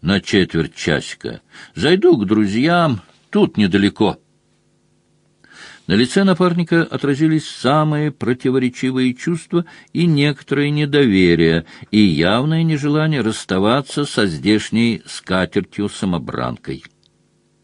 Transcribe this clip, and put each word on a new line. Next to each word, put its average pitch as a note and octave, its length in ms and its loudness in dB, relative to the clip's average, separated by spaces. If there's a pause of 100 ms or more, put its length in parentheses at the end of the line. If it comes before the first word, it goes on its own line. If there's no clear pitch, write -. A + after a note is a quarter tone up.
на F#2 220 0
четверть E2 520 0
часика. B1 680 -6 (320)
Зайду F#3+ 420 2
к G2+ 100 -2
друзьям, A#2 760 0 (260)
тут G3+ 300 0
недалеко". G2 600 2 (1700)
На F2+ 40 0
лице B2+ 280 2
напарника F3 600 2
отразились D3 640 0
самые D3+ 640 0
противоречивые B2+ 1000 -2
чувства E3+ 520 -4 (280)
и E3+ 140 0
некоторое D3 640 0
недоверие, F#2+ 960 2 (260)
и G#2+ 80 2
явное G#2+ 640 2
нежелание D3+ 600 0
расставаться A2 800 -2
со A2 220 -2
здешней G#2 800 0
скатертью-самобранкой. F2 1800 -6 (800)